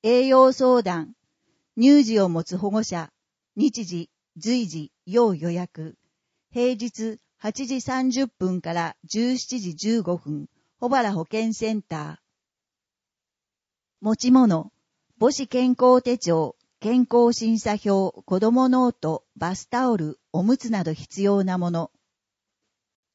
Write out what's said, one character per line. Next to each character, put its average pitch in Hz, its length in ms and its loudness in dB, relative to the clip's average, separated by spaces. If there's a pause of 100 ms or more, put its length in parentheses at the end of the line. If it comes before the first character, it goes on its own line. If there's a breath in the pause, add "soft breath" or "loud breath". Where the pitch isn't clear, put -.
栄 247 240 2
養 262 240 8
相 254 320 2
談。 170 320 -6 (640)
乳 285 220 8
児 220 160 0
を 190 100 4
持 165 140 -2
つ 180 160 -10
保 196 120 -4
護 220 120 -2
者、 170 300 -8 (420)
日 226 300 0
時、 170 260 -10 (260)
随 226 300 -2
時、 151 240 -10 (160)
要 208 300 2
予 170 160 -6
約。 170 440 -10 (540)
平 247 240 0
日 220 460 -8 (160)
八 226 320 -8
時 254 120 -4
三 262 300 -2
十 254 160 -2
分 185 340 -4
か 165 120 -8
ら 170 320 -6
十 240 320 -2
七 247 240 -8
時 175 160 -8
十 220 260 -2
五 175 140 -4
分、 147 320 -10 (320)
保 240 80 -4
原 240 240 0
保 165 120 -4
健 220 300 -4
セ 220 180 -4
ン 208 100 -6
タ - 140 -12
ー。 151 200 -12 (1800)
持 220 160 0
ち 247 160 -2
物、 202 400 4 (480)
母 240 100 4
子 269 160 -8
健 254 340 0
康 254 220 6
手 247 160 -2
帳、 160 380 -2 (240)
健 240 280 2
康 233 240 4
審 226 280 0
査 214 160 -2
票、 196 340 0 (160)
子 190 140 0
供 247 280 2
ノ 254 220 4
ー - 100 -14
ト、 156 240 -4 (120)
バ 175 180 -4
ス - 140 -14
タ 254 240 -2
オ 214 40 0
ル、 156 220 -6 (140)
お 180 100 -2
む 240 140 2
つ 233 140 -10
な 202 120 -2
ど 160 100 -4
必 - 300 -10
要 202 220 2
な 185 140 -2
も 175 120 -2
の。 165 220 -6 (1200)